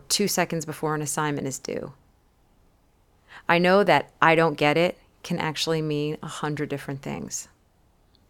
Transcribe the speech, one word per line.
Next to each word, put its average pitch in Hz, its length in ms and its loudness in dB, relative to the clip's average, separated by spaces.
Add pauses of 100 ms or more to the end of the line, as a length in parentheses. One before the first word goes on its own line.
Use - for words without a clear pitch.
two 202 180 0
seconds 165 380 -2
before 156 300 -4
an 151 60 -4
assignment 147 460 -2
is - 120 -8
due. - 340 -8 (1500)
I 170 100 4
know 185 280 6
that 156 260 4 (100)
"I 160 140 6
don't 160 220 2
get 147 180 4
it" 170 220 0 (260)
can 175 160 -4
actually 160 420 -2
mean 151 400 -4
a - 60 -10
hundred 147 400 -6
different 143 340 -8
things. 143 460 -10 (840)